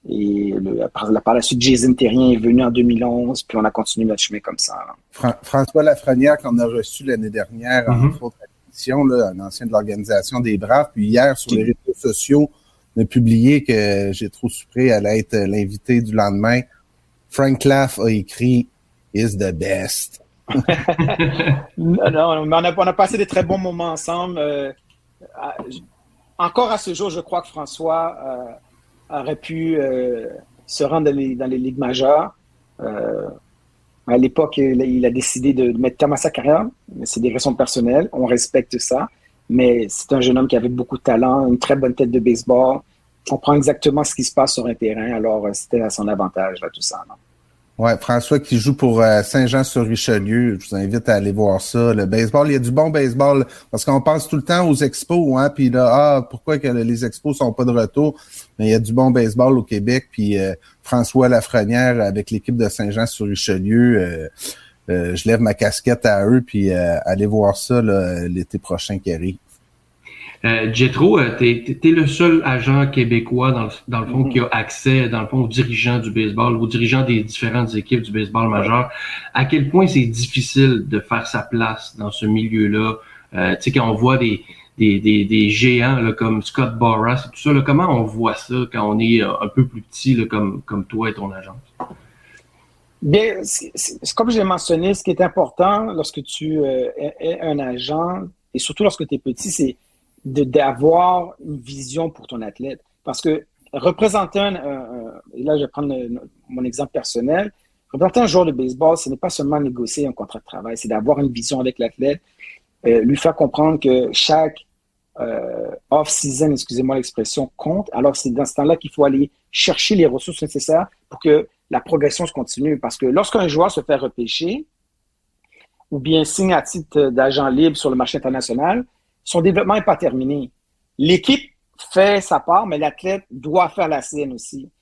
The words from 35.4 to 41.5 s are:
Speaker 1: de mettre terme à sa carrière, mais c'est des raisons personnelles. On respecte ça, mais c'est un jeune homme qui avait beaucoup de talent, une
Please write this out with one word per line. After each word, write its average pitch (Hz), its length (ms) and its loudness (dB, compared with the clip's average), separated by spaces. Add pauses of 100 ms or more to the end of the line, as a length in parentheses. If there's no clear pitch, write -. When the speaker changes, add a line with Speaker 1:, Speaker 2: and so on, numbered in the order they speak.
Speaker 1:
de 123 200 2
mettre 123 240 -2
terme 147 160 2
à 139 40 0
sa 151 140 -2
carrière, 156 360 2 (280)
mais - 120 -10
c'est - 140 -6
des 120 120 0
raisons 127 220 -2
personnelles. 127 580 0
On 127 140 -2
respecte 123 520 0
ça, 143 300 -2 (400)
mais 120 400 4
c'est - 240 -6
un 135 80 2
jeune 127 180 4
homme 131 100 2
qui 127 80 2
avait 117 120 0
beaucoup 123 300 -6
de - 40 -14
talent, 127 440 2
une 123 120 2